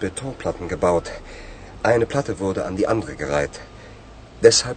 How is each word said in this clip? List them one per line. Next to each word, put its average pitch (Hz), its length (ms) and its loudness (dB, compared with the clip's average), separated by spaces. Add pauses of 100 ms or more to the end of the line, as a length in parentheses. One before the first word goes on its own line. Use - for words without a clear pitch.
Betonplatten 92 680 -6
gebaut. 87 320 4 (840)
Eine 117 200 4
Platte 139 200 0 (120)
wurde 95 240 0
an 92 100 -6
die 104 160 4
andere 110 280 -2
gereiht. 71 340 0 (920)
Deshalb 120 300 6